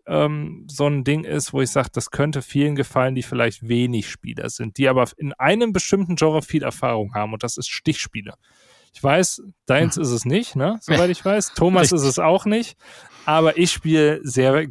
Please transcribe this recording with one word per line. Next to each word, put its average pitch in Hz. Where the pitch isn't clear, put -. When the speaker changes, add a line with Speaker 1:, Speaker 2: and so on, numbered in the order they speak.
Speaker 1:
ähm, 151
so 143
ein 143
Ding 151
ist, 147
wo 135
ich 127
sag, 135
das -
könnte 147
vielen 143
gefallen, 131
die 123
vielleicht 117
wenig 120
Spieler -
sind, 113
die 139
aber 127
in 143
einem 208
bestimmten 185
Genre 156
viel 151
Erfahrung 117
haben 107
und 110
das 120
ist 123
Stichspiele. -
Ich -
weiß, 160
deins 139
Speaker 2:
Mhm. -
Speaker 1:
ist 135
es 117
nicht, 185
ne? 175
Speaker 2:
<laughs> -
Speaker 1:
Soweit 165
ich 180
weiß. 202
Thomas 180
Speaker 2:
Richtig. 165
Speaker 1:
ist 139
es 135
auch 175
nicht. 220
Aber 160
ich 170
spiele 156
sehr, 135